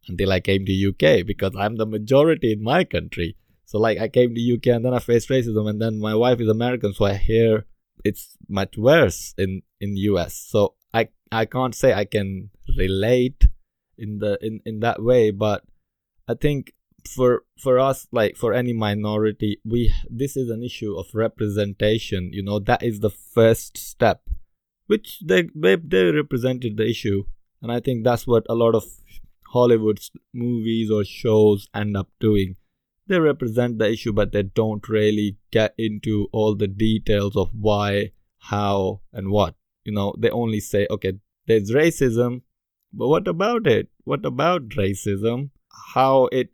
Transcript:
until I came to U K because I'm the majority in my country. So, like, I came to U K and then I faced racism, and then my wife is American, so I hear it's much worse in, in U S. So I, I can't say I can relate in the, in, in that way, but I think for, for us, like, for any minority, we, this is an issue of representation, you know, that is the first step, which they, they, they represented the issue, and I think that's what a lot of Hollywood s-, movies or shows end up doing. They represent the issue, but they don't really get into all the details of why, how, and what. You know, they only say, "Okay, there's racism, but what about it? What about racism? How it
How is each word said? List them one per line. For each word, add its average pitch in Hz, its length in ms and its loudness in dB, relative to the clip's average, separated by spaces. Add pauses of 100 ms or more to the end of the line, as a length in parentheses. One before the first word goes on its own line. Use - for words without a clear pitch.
until 92 240 -2
I 92 80 2
came 98 280 0
to 98 60 0
U 98 200 2
K 147 300 2
because 98 360 -6
I'm 107 180 -4
the 110 100 -2
majority 117 640 2
in 107 100 -4
my 147 220 0
country. 82 520 -6 (280)
So, - 140 -6
like, 110 200 2
I 110 100 -2
came 123 260 2
to 117 60 -6
U 120 200 0
K 127 100 0
and 117 140 2
then 127 100 0
I 120 60 0
faced 117 280 0
racism, 113 400 0
and 104 140 -4
then 113 160 -2
my 107 160 -2
wife 120 260 2
is 113 80 0
American, 110 460 0
so 110 100 0
I 101 100 2
hear 110 520 4 (380)
it's - 320 -4 (120)
much 98 280 -4
worse 127 600 4
in, 95 240 -4 (180)
in 101 160 -6
U 98 220 0
S. 85 160 -4
So - 400 0 (180)
I, 117 160 0 (220)
I 113 140 0
can't 127 300 -4
say 131 180 2
I 101 120 0
can 98 460 -6 (260)
relate 113 680 2 (500)
in 107 220 -10
the, 101 240 -2
in, 110 220 -8
in 110 160 -8
that 113 220 -2
way, 117 280 4
but 104 320 -2 (640)
I 117 80 -4
think 147 380 -4 (360)
for, 123 360 2 (140)
for 127 200 2
us, 135 320 0
like, 110 260 0
for 110 180 0
any 123 180 -2
minority, 107 920 -2
we, 117 280 2 (180)
this 123 260 -8
is 127 140 -4
an 113 140 -8
issue 107 340 -8
of - 160 -14
representation, 104 1200 -2
you 98 100 -8
know, 101 180 -4
that 113 220 0
is 110 180 -4
the 107 100 0
first - 680 2
step, - 460 -2 (640)
which - 380 -2
they, 180 300 2
they, 175 220 4
they 175 340 2
represented 127 680 -2
the 107 120 0
issue, 101 360 -2 (360)
and 120 100 -8
I 120 80 -2
think 120 240 -2
that's 117 240 0
what 117 220 4
a 117 60 -2
lot 117 200 2
of 110 100 2 (680)
Hollywood 113 460 4
s-, - 120 -18 (240)
movies 113 560 -2
or 104 140 2
shows 107 680 2
end 101 240 -4
up 98 120 -4 (100)
doing. 98 380 2 (520)
They 190 100 2
represent 123 600 0
the 110 120 2
issue, 113 220 -4
but 101 180 0
they 104 140 0
don't 107 440 -4
really 107 480 0 (140)
get 110 260 0
into 107 560 -4
all 107 220 0
the 101 140 -2
details 104 680 0
of 95 160 0
why, 101 600 0 (260)
how, 101 640 -2 (120)
and 98 180 -8
what. 101 260 0 (280)
You 104 80 -8
know, 101 240 -4
they 110 140 0
only 113 300 -2
say, 101 280 0
"Okay, 95 260 -4 (340)
there's 110 240 2
racism, 127 680 0 (500)
but 120 160 -4
what 160 180 2
about 196 400 -2
it? 107 220 2 (160)
What 139 200 -6
about 139 440 -2
racism? 104 840 -4 (440)
How 135 320 4
it 127 280 -2